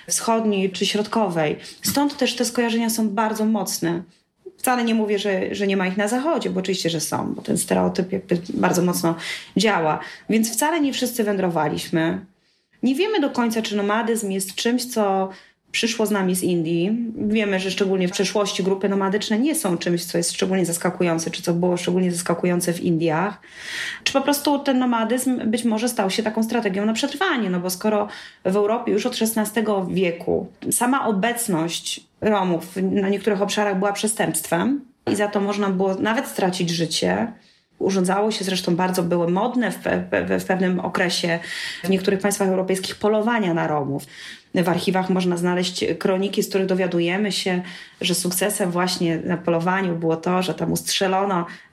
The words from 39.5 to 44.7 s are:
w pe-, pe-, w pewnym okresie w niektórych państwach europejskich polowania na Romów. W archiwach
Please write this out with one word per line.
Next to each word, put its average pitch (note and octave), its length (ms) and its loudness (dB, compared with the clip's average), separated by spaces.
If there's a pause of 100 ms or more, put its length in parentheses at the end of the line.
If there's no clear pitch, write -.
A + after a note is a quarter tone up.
w - 120 -8
pe-, F3+ 280 0
pe-, F#3 300 0
w - 40 -6
pewnym F#3 360 2
okresie - 580 0 (460)
w E3+ 40 -2
niektórych F#3+ 320 2
państwach G3 280 0
europejskich F#3 480 0
polowania G#3+ 580 2
na D#3+ 120 0
Romów. C#3+ 400 -2 (480)
W F3 140 2
archiwach F#3 420 2